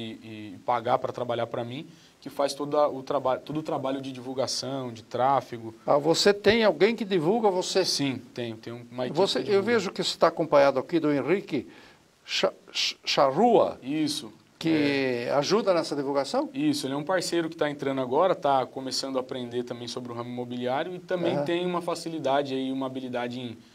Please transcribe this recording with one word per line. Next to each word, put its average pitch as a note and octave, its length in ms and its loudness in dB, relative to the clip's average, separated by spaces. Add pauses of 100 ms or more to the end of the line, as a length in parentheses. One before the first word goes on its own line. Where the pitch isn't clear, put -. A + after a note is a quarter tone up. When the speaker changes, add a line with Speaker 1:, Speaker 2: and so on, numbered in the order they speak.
(240)
Speaker 1:
e G#2+ 420 -14
pagar A#2+ 320 0
pra - 160 -4
trabalhar A#2+ 320 -4
pra A#2+ 180 -6
mim, B2+ 240 -10 (320)
que - 100 -14
faz C#3 240 -2
toda D3 360 2
o C3 140 -8
traba-, C3 340 0
todo C#3+ 220 -6
o D3+ 40 -6
trabalho C#3 380 -4
de C3+ 100 -10
divulgação, B2+ 800 -4
de G#2+ 120 -14
tráfego. A#2+ 680 0 (120)
Speaker 2:
Ah, C#3+ 120 6
você E3 360 6
tem G#3 300 4
alguém G3 320 6
que A3+ 100 -4
divulga G3 460 2
você? F3+ 340 2
Speaker 1:
Sim, C3+ 340 -2 (140)
tem, A#2 220 -6
tem A#2 180 -12 (180)
uma B2+ 140 -6
equipe C#3+ 120 -4
Speaker 2:
Você, G3 260 2
Speaker 1:
que - 60 -6
Speaker 2:
eu G3 120 4
Speaker 1:
divulga. G#3+ 120 0
Speaker 2:
vejo F#3+ 180 0
que F3+ 120 -4
você - 140 -2
tá E3+ 100 6
acompanhado C#3+ 520 4
aqui E3 200 0
do D3 140 2
Henrique C#3+ 540 0 (580)
Cha-, - 280 0 (180)
Cha-, - 240 -4 (100)
Charrua, C#3 800 4
Speaker 1:
Isso. C#3 500 -2 (240)
Speaker 2:
que C#3 680 0
Speaker 1:
É. C#3 80 -2
Speaker 2:
ajuda F3 400 2
nessa D#3+ 200 -2
divulgação? C#3+ 600 -2
Speaker 1:
Isso, C#3+ 320 0
ele C3+ 80 -4
é - 20 -4
um D3+ 60 -6
parceiro E3+ 460 -2
que E3 60 -14
tá D3+ 140 0
entrando C3+ 320 -4
agora, D3+ 320 2
tá C3+ 320 2
começando C3 520 -6
a - 20 2
aprender B2 420 -6
também A#2+ 260 -8
sobre B2 240 -10
o A#2 40 -8
ramo A#2+ 160 -8
imobiliário B2 640 -4
e - 20 -10
também F3+ 380 -2
Speaker 2:
Aham. C#3+ 100 -2
Speaker 1:
tem E3+ 220 0
uma F3 160 -2
facilidade D3+ 720 -2
aí, C3 160 -2
uma C3+ 160 -4
habilidade B2 520 -6
em A#2 160 -10 (200)